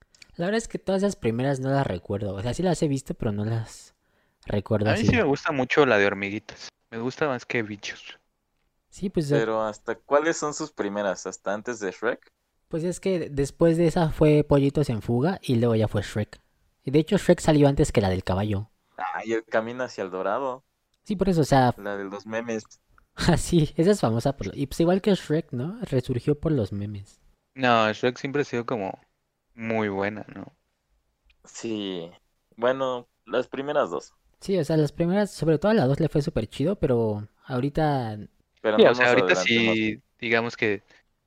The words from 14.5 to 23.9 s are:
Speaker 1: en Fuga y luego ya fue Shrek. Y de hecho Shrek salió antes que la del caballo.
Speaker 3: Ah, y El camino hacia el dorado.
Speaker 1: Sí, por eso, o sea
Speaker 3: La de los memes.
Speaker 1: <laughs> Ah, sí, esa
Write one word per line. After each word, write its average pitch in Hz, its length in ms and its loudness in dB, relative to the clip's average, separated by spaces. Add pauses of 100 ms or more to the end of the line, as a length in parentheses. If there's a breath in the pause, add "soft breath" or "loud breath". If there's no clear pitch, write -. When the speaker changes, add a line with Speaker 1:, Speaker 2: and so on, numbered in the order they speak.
Speaker 1:
en 110 140 -2
Fuga 131 400 0
y 120 140 0
luego 117 180 4
ya 110 120 4
fue - 160 -2
Shrek. - 380 -6 (420)
Y 135 80 -8
de 143 100 4
hecho 175 180 2
Shrek 175 220 2
salió 143 280 6
antes 143 240 2
que 120 80 2
la 98 80 4
del 92 160 -2
caballo. 101 460 -2 (260)
Speaker 3:
Ah, 87 280 -8
y 110 80 -4
El 113 120 -2
camino 120 400 -2
hacia 110 200 -8
el 92 60 -8
dorado. 113 540 -4 (400)
Speaker 1:
Sí, 208 120 -4
por 190 120 0
eso, 170 140 4
o - 20 2
sea 127 320 4
Speaker 3:
La 101 200 -8
de 98 80 -6
los 101 220 -10
memes. 113 360 -6 (340)
Speaker 1:
<laughs> - 200 -20
Ah, 170 200 2
sí, - 400 2
esa 170 140 4